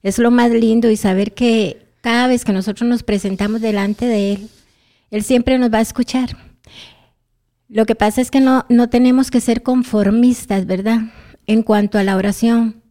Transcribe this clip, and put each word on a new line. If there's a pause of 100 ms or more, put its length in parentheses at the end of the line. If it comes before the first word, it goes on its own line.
Es
lo
más
lindo,
y
saber
que (160)
cada
vez
que
nosotros
nos
presentamos
delante
de
Él, (640)
Él
siempre
nos
va
a
escuchar. (1300)
Lo
que
pasa
es
que
no,
no
tenemos
que
ser
conformistas,
¿verdad? (440)
En
cuanto
a
la
oración.